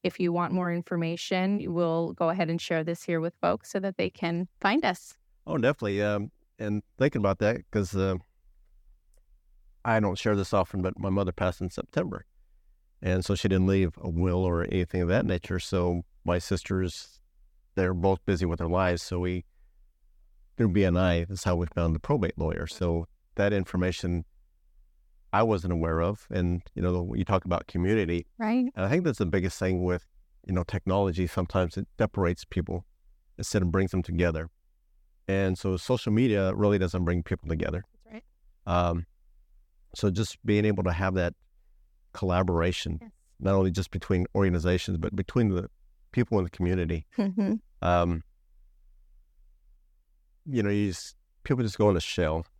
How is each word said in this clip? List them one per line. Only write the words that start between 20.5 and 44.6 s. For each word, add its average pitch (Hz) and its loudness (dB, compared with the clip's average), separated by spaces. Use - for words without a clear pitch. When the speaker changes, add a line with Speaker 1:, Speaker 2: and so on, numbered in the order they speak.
Speaker 2:
through 113 4
B 95 4
N 87 4
I, 87 2
that's 92 -8
how 90 2
we 85 0
found 82 0
the 78 -2
probate 117 -2
lawyer. 82 -4
So 85 -2
that 101 2
information 90 -2
I 117 4
wasn't 95 2
aware 82 2
of. 98 -2
And, 90 0
you - -4
know, 90 -2
you 90 -2
talk 95 0
about 90 -2
community. 87 0
Speaker 1:
Right. 240 0
Speaker 2:
And 95 -2
I 98 0
think 170 2
that's 147 -2
the 104 0
biggest 90 -2
thing 92 0
with, 90 -2
you 95 -2
know, 90 0
technology. 92 0
Sometimes 92 -2
it 98 -6
separates 95 0
people 87 -4
instead - -2
of 90 2
brings 95 2
them 92 0
together. 82 0
And 95 2
so 95 -2
social 120 -2
media 104 4
really 104 4
doesn't 90 0
bring 85 0
people - -6
together. 82 -2
Speaker 1:
That's 220 -18
right. 90 2
Speaker 2:
Um, 85 -2
so - 0
just 98 -2
being 104 4
able 101 2
to 90 0
have 95 0
that 87 0
collaboration, 87 0
Speaker 1:
Yes. - -20
Speaker 2:
not 95 2
only 95 4
just 90 -2
between 90 0
organizations, 90 2